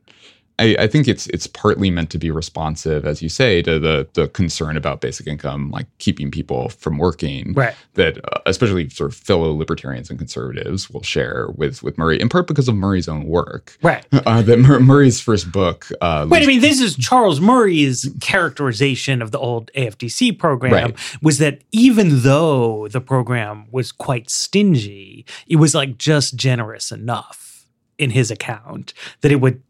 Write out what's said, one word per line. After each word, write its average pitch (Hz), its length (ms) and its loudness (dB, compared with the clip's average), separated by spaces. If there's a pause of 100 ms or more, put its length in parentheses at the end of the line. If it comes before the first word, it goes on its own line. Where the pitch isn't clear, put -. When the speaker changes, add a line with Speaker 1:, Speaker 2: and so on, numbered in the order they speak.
(600)
Speaker 1:
I, 110 200 4
I 110 80 2
think 139 200 2
it's, - 200 -2
it's - 180 -6
partly 98 460 0
meant 85 180 -2
to - 80 -8
be 80 140 -4
responsive, 78 760 -4
as 76 160 -6
you 80 80 -6
say, 104 320 0
to 80 160 0
the, 76 360 0
the 78 140 0
concern 80 480 -4
about 73 260 -6
basic - 260 -8
income, 71 420 -8
like, - 160 -10 (140)
keeping - 320 -6
people 62 380 -8
from 78 280 -6
working. 78 560 -4
Speaker 2:
Right. 120 220 -2 (180)
Speaker 1:
That, 85 240 0 (160)
uh, - 140 -4
especially 98 420 0
sort 69 220 -8
of - 40 -14
fellow 82 380 0
libertarians 67 560 -8
and 64 80 -12
conservatives 65 720 -10
will - 140 -14
share - 540 -4
with, 71 260 -4
with 69 160 -8
Murray, 80 200 0
in 113 80 0
part 180 200 0
because 143 200 0
of 120 60 2
Murray's 95 340 0
own 76 180 -8
work. - 580 -4
Speaker 2:
Right. 160 280 2
Speaker 1:
Uh, 117 300 4
that 117 160 6
Mur-, 131 220 8
Murray's 135 420 6
first 95 300 -2
book, 90 380 -2 (120)
uh, 78 260 0
Speaker 2:
Wait, 339 100 6
I - 20 6
Speaker 1:
Lose- 294 80 2
Speaker 2:
mean, 262 140 4
this 285 200 2
is 190 140 -2
Charles 175 440 2
Murray's 170 720 2 (100)
characterization 135 1040 -2
of 110 80 -8
the 104 80 -10
old 120 380 -6
A 135 100 -4
F 110 140 -10
D 120 100 -8
C 240 220 0
program, 139 420 0
Speaker 1:
Right. 110 220 2 (260)
Speaker 2:
was 147 160 4
that 147 240 0 (100)
even 214 520 4
though 127 640 2
the 107 120 -4
program 113 680 -4
was 123 220 -6
quite 120 400 -6
stingy, 107 920 0 (220)
it 165 120 2
was, 156 180 4
like, 139 240 -4
just 147 360 0
generous 120 560 -4
enough 110 520 -10 (560)
in 139 120 -2
his 120 180 0
account - 640 -12 (280)
that 143 100 4
it 135 100 2
would 131 180 2 (100)